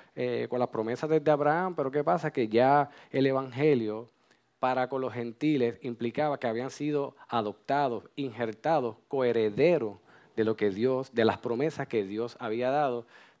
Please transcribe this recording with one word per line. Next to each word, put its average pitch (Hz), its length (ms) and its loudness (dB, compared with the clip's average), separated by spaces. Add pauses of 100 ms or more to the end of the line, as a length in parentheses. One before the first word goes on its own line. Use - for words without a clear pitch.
(140)
eh, 120 340 -2
con 123 120 -2
las 123 80 0
promesas 120 420 -2
desde 156 220 4
Abraham", 156 420 2
pero 139 160 -2
¿qué 147 140 -2
pasa? 160 280 0
Que 123 140 0
ya 131 420 4 (220)
el 135 160 2
evangelio 127 840 0 (520)
para 127 280 0
con 131 120 -4
los 123 120 -4
gentiles 120 680 0
implicaba 127 560 -2
que - 80 -4
habían 120 240 -4
sido 147 460 -4 (120)
adoptados, 120 760 -2 (100)
injertados, 123 840 -2 (120)
coherederos 117 920 2 (380)
de 113 80 2
lo 110 120 0
que 104 140 2
Dios, 127 420 -2
de 117 120 2
las 107 140 2
promesas 135 500 -4
que 107 160 0
Dios 107 340 -6
había 120 320 -2
dado 131 340 0 (360)